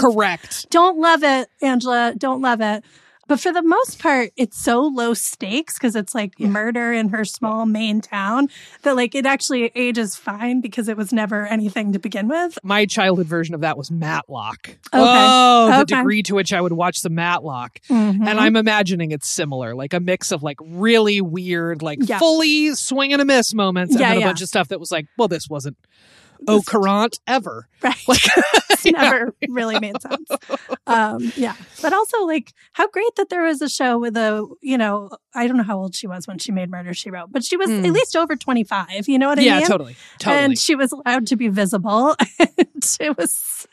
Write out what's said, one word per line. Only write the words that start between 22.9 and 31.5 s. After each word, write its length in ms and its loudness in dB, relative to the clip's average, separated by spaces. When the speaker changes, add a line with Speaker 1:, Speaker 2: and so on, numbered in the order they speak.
Speaker 2:
and 80 4
a 40 2
miss 300 4
moments 420 0
and 60 4
Speaker 1:
Yeah, 80 4
Speaker 2:
then 80 4
a 20 2
Speaker 1:
yeah. 80 2
Speaker 2:
bunch 140 -2
of 40 -8
stuff 220 -2
that 100 -8
was 140 -12
like, 140 -4
"Well, 80 2
this 220 -4
wasn't 300 -10
au 120 4
Speaker 1:
This 80 0
Speaker 2:
courant 600 0
ever." 400 -4
Speaker 1:
Right. 140 0
Speaker 2:
Like, 140 4
<laughs> 320 2
Speaker 1:
It's 140 2
Speaker 2:
you 80 6
know? 80 0
Speaker 1:
never 340 2
really 320 -4
made 220 -8
sense. 260 -10
Um, 480 0
yeah. 200 -4